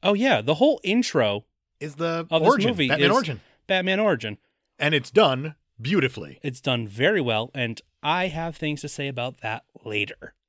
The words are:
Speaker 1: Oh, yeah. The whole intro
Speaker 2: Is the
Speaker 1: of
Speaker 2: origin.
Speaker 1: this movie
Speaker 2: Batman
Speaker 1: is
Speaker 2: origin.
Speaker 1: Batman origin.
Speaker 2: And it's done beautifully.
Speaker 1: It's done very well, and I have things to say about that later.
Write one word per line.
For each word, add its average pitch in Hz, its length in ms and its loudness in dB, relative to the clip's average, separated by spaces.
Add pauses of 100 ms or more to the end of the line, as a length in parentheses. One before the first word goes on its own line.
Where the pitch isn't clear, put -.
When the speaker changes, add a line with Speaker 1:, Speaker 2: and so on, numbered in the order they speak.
Speaker 1:
Oh, 196 120 2
yeah. 208 280 2
The 127 140 0
whole 269 300 4
intro 139 580 2 (380)
Speaker 2:
Is 147 140 -12
the 165 360 -2
Speaker 1:
of 165 120 -2
Speaker 2:
origin. 220 260 4
Speaker 1:
this 226 80 -2
movie 147 100 0
Speaker 2:
Batman 135 220 4
Speaker 1:
is 202 60 2
Speaker 2:
origin. 165 260 -2 (260)
Speaker 1:
Batman 190 320 0
origin. 113 380 0 (420)
Speaker 2:
And 147 140 2
it's 139 180 -2
done 151 440 2 (260)
beautifully. 127 600 -2
Speaker 1:
It's 131 180 -8
done 120 260 -2
very 139 320 2
well, 117 340 0
and 117 280 -6 (200)
I 175 260 0
have 165 280 -6
things 151 260 -6
to 151 80 -10
say 139 200 -8
about 123 320 -8
that 110 220 -6 (200)
later. - 520 -6 (140)